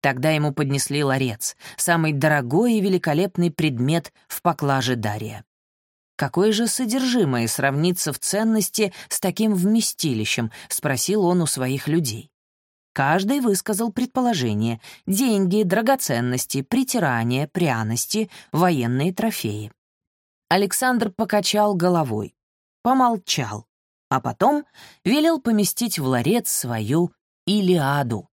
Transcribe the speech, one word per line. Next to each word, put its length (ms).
Тогда 300
ему 200
поднесли 500
ларец, 540
самый 340
дорогой 640
и 80
великолепный 680
предмет 640
в 140
поклаже 540
Дария. 500
«Какое 360
же 140
содержимое 840
сравнится 640
в 60
ценности 760
с 100
таким 360
вместилищем?» — 1000
спросил 560
он 160
у 60
своих 420
людей. 420
Каждый 480
высказал 500
предположение: 880
деньги, 560
драгоценности, 1000
притирания, 880
пряности, 840
военные 600
трофеи. 600
Александр 600
покачал 640
головой, 600
помолчал, 840
а 100
потом 460
велел 380
поместить 580
в 60
ларец 460
свою 640
«Илиаду» 840